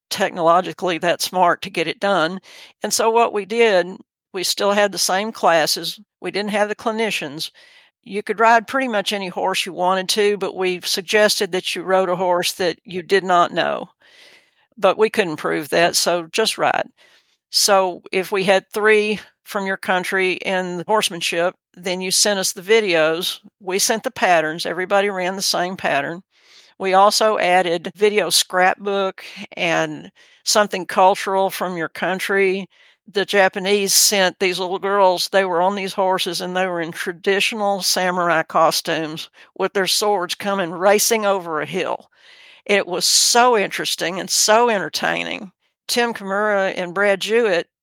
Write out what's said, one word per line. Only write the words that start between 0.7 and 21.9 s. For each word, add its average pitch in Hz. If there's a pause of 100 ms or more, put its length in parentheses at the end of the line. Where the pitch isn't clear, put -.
that 170
smart 175
to 190
get 165
it -
done. 185 (420)
And 208
so 226
what 233
we 202
did, 190 (340)
we 180
still 202
had 202
the 175
same 202
classes. 165 (220)
We 180
didn't 202
have 208
the 208
clinicians. 185 (500)
You 196
could 202
ride 226
pretty 262
much 208
any 196
horse 185
you 175
wanted 180
to, 208
but 185
we 180
suggested 208
that 185
you 180
rode 190
a 180
horse 180
that -
you 180
did 185
not 175
know. 147 (880)
But 196
we 214
couldn't 175
prove 165
that, 175
so 170
just 220
ride. - (640)
So 190 (100)
if 185
we 190
had 190
three 214 (240)
from 196
your 190
country 185
in 185
the 160
horsemanship, 180 (180)
then 185